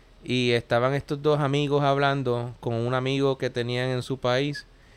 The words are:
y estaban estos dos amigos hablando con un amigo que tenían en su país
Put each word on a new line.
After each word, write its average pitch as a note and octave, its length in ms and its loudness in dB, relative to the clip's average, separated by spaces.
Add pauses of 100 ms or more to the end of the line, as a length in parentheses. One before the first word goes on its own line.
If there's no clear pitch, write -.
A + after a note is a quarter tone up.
(240)
y B2 280 2
estaban A#2+ 420 2
estos C#3+ 280 -4
dos D3 180 2
amigos C#3+ 440 2
hablando C#3 760 0
con A#2+ 160 -4
un A#2+ 180 0
amigo C3+ 440 0
que B2+ 120 -4
tenían B2 400 -2
en B2+ 140 -2
su C3 160 -6
país C#3 460 -2 (320)